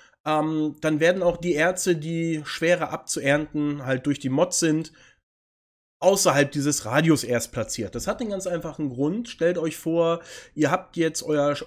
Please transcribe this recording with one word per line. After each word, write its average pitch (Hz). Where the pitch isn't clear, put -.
ähm, 156
dann 156
werden 180
auch 175
die 170
Erze, 175
die 165
schwerer 165
abzuernten, 147
halt 131
durch 143
die 135
Mods 151
sind, 160
außerhalb 151
dieses 143
Radius 147
erst 120
platziert. 110
Das 117
hat 208
den 220
ganz 190
einfachen 160
Grund. 151
Stellt 175
euch 160
vor, 165
ihr 147
habt 185
jetzt 160
euer, 147